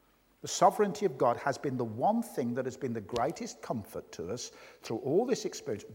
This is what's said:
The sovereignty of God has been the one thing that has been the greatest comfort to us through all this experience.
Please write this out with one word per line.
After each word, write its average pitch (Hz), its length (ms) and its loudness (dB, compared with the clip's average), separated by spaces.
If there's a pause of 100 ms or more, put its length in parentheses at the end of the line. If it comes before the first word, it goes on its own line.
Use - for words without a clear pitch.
(420)
The 147 60 -8
sovereignty 196 580 4
of 147 120 0
God 120 200 6
has 139 200 0
been 131 200 -2
the 127 60 0
one 151 400 2
thing 120 320 -2
that 127 100 0
has 123 100 -6
been 127 180 -4
the 113 80 -4
greatest 127 600 -2
comfort - 520 -6
to 85 180 -6
us 123 200 -8 (300)
through 117 160 -4
all 160 280 2
this 247 200 0
experience. - 500 -6